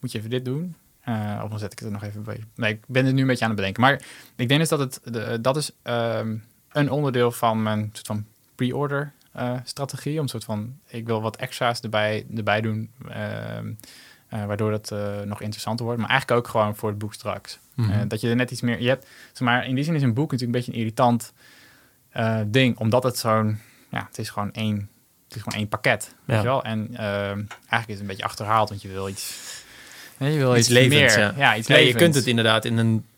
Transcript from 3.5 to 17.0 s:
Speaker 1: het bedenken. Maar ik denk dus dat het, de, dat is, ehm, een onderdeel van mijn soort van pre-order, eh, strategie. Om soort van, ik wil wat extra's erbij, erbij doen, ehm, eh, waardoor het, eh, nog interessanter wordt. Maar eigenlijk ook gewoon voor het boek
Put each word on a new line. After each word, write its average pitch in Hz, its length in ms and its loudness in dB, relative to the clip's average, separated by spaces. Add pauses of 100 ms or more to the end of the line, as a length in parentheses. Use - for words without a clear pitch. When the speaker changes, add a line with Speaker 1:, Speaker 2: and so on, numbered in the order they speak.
Speaker 1:
het 107 80 -4
bedenken. 98 240 0
Maar 135 180 4 (360)
ik 123 120 -2
denk 143 120 4
dus 160 80 2
dat 156 100 0
het, 131 260 -4
de, 117 360 -4
dat 131 160 2
is, 147 140 -4 (120)
ehm, 113 540 -2 (360)
een 143 180 2
onderdeel 127 420 2
van 110 300 0
mijn 107 300 0
soort - 140 -16
van 107 180 -6 (300)
pre-order, 139 580 -4 (200)
eh, 123 220 -4 (100)
strategie. 143 560 -6
Om 143 80 -2
soort 113 160 -8
van, 110 320 -8 (120)
ik 113 180 -10
wil 113 160 0
wat 110 140 -4
extra's 120 440 -2
erbij, 107 460 -2 (100)
erbij 107 240 0
doen, 110 300 -4 (180)
ehm, 107 640 -8 (580)
eh, 107 160 -6
waardoor 104 280 -2
het, 107 180 -6
eh, 101 340 -6
nog 101 160 -8
interessanter 110 440 -6
wordt. 120 160 -4
Maar 107 100 -2
eigenlijk 120 300 4
ook - 100 -6
gewoon 107 260 2
voor 110 120 -4
het 104 100 -4
boek 104 160 -8